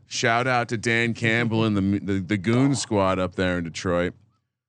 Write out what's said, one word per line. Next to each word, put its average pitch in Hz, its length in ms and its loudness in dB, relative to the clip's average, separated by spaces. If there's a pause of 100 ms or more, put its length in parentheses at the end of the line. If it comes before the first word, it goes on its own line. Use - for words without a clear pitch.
Shout 120 400 0
out 123 220 0
to 120 100 -4
Dan 117 340 0
Campbell 113 520 0
and 107 120 2
the, 98 220 2
the, 98 220 -2
the 95 180 -2
Goon 123 360 2
Squad 95 440 0
up 90 160 -2
there 90 240 0
in 85 60 -4
Detroit. 87 500 -2 (540)